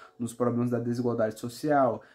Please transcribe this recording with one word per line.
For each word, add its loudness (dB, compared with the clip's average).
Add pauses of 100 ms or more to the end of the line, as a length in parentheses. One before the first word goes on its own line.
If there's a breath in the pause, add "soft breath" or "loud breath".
(180 loud breath)
nos -4
problemas 0
da 0
desigualdade -2
social, 0 (140)